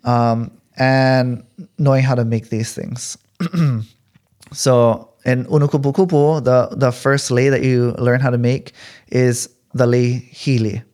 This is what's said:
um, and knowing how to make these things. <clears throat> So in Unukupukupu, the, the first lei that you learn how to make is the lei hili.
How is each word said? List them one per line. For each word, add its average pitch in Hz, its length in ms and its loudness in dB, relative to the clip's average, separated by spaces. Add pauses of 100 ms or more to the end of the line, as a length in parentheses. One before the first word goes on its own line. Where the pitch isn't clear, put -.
um, 117 460 0 (260)
and 131 680 0 (340)
knowing 135 240 2
how 131 120 0
to 120 100 0
make 113 260 -4
these 113 240 -6
things. - 440 -12 (220)
<clears throat> 156 420 -2 (720)
So 120 540 2 (160)
in 127 220 -2
Unukupukupu, 147 960 0
the, 123 320 2
the 127 160 2
first 139 380 -2
lei 127 180 2
that 135 140 0
you 123 300 0
learn 123 280 0
how 135 80 0
to 123 80 0
make 120 380 -2 (340)
is 127 400 0 (240)
the 123 140 0
lei 123 440 0
hili. 113 520 -4 (100)